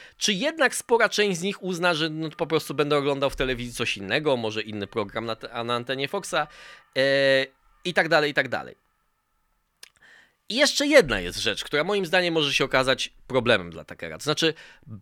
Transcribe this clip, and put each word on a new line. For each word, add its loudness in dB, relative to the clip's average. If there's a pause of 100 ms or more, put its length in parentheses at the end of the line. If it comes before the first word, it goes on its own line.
(180)
czy 0
jednak 0
spora 2
część 0
z -8
nich -6
uzna, 0
że -2
no, -6
po -6
prostu 0
będę 0
oglądał 0
w -10
telewizji -4
coś -4
innego, 0
może -4
inny -6
program -6
na -6
te-, -14
a -6
na -2
antenie -4
Foxa, -4 (500)
e, 4 (380)
i -4
tak 2
dalej, 2
i -6
tak 0
dalej. -8 (1700)
I -6
jeszcze 2
jedna 6
jest -6
rzecz, -2
która -2
moim -2
zdaniem 2
może 0
się 2
okazać 2 (140)
problemem 2
dla -14
Tuckera. -12
To -14
znaczy, 0 (480)